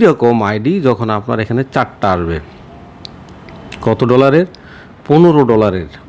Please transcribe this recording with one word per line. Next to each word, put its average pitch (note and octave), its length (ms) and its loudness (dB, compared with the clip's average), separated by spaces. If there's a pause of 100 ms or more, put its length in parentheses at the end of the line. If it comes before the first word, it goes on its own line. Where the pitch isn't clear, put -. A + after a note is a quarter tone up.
রকম A#2+ 280 2 (140)
আইডি G#2+ 240 -2 (140)
যখন A#2 200 -2 (100)
আপনার A2+ 260 -6
এখানে A#2 180 -4 (120)
চারটা A#2+ 420 -4
আসবে, E2 220 -4 (1500)
কত A2 140 0 (120)
ডলারের? C#3 360 4 (600)
পনেরো D#3 340 4 (100)
ডলারের। F#2+ 380 0 (200)